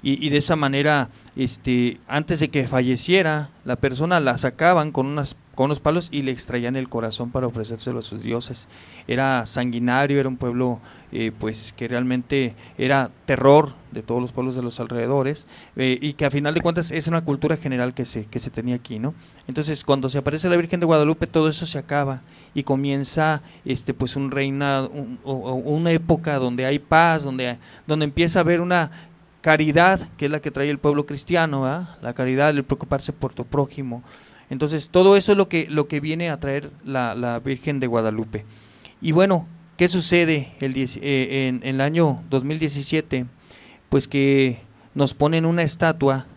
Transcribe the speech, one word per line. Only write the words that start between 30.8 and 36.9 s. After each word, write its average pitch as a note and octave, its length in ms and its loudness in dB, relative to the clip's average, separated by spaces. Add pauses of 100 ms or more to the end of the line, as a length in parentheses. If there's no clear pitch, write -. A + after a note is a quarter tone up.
cristiano, D3 560 0
¿verdad? D#3 400 -4
La A#2+ 120 -6
caridad, C3 360 2
el C#3+ 140 2
preocuparse C#3 500 -4
por - 200 -6
tu C3+ 120 -8
prójimo. C3 580 -4 (460)
Entonces, D3 400 -4
todo F#3+ 260 8
eso G3 160 4
es G3+ 60 6
lo F#3+ 120 2
que, D#3+ 200 -2
lo D3 180 0
que D3+ 120 -4
viene D#3+ 300 -4
a C#3+ 100 -6
traer C#3+ 320 -6 (140)
la, B2 300 -2